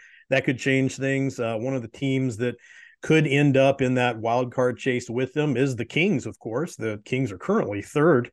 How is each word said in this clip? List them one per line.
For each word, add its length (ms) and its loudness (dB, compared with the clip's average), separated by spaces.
that 140 2
could 140 0
change 380 0
things. 440 -2
Uh, 160 -4
one 180 -4
of 80 -6
the 60 -12
teams 480 -2
that 180 -4
could 240 4
end 300 4
up 260 4
in 120 2
that 240 0
wild 360 -2
card 240 0
chase 320 -4
with 220 -4
them 240 0
is 180 0
the 100 -6
Kings, 420 0
of 120 -10
course. 380 -6
The 280 -6
Kings 280 -4
are 60 -12
currently 440 -2
third 500 4